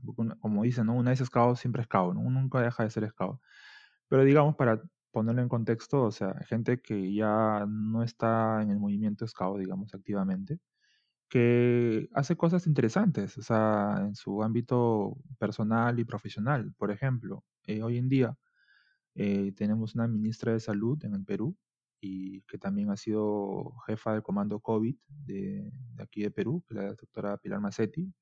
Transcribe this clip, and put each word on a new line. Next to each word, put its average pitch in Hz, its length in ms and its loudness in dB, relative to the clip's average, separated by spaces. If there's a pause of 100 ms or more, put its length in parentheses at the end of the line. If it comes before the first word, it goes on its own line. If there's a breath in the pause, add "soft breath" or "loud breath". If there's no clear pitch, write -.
porque 110 160 -6
una, 113 180 -2
como 107 240 0
dicen, 120 240 2
¿no? 120 80 2
Una 123 160 2
vez 127 80 2
scout, 123 380 4
siempre 120 260 -2
scout, 92 320 2
¿no? 110 60 -2
Uno 127 200 0
nunca 127 200 0
deja 117 220 0
de 107 60 0
ser 107 200 -2
scout. 101 300 -6 (720 loud breath)
Pero 139 140 6
digamos, 147 320 6
para 113 260 2 (300)
ponerlo 117 300 0
en 123 80 0
contexto, 117 540 0
o 104 80 2
sea, 95 220 -4 (120)
gente 120 360 0
que 98 320 -2
ya 107 540 2
no 110 360 0
está 113 580 2
en 104 100 0
el 104 80 2
movimiento 104 480 -2
scout, 98 320 -4
digamos, 95 340 -6
activamente, 98 680 -4 (720)
que 120 840 4
hace 143 220 0
cosas 170 320 2
interesantes, 135 720 2
o 113 40 -12
sea, 107 540 2 (100)
en 104 100 -4
su 101 280 -4
ámbito 113 760 2 (220)
personal 113 600 0
y 117 60 0
profesional. 107 720 -4
Por 104 140 -2
ejemplo, 113 520 -4 (220)
eh, 107 180 -4
hoy 117 140 -2
en 127 120 0
día, 131 280 2 (800 soft breath)
eh, 101 380 0
tenemos 107 420 -2
una 117 120 0
ministra 113 460 0
de 113 60 0
Salud 113 440 -2
en 104 120 -4
el 98 100 -6
Perú, 107 320 -4 (420)
y 95 440 -10
que - 160 -14
también 101 320 -2
ha 98 40 -2
sido 104 800 -2 (140)
jefa 110 260 -2
del 107 80 -2
comando 101 380 -2
covid 110 360 0 (120)
de, 101 640 -8 (240)
de - 80 -12
aquí - 180 -8
de 104 80 0
Perú, 127 380 -4
que 110 80 -12
es 104 40 -6
la 98 140 -6
doctora 101 440 -8
Pilar 101 220 -6
Macetti, 113 640 -4